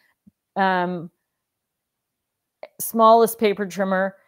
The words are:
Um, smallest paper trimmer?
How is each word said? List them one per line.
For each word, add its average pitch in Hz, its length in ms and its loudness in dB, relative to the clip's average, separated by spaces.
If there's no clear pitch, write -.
Um, 180 560 -2
smallest 226 580 4
paper 208 280 -2
trimmer? 190 500 -4